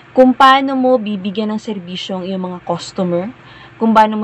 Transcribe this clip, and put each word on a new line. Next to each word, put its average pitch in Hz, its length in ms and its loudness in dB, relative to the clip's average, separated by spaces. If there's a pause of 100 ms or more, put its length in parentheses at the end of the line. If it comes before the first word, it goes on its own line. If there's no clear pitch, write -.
(160)
Kung 262 160 6
paano 269 480 4
mo 254 160 2
bibigyan 208 560 -4
ng 214 80 -4
serbisyo 185 640 -8
ang - 0 -
iyong 190 160 -6
mga 180 240 -8
customer, 180 720 -4 (400)
kung 226 160 0
paano 214 240 4
mo 214 80 -4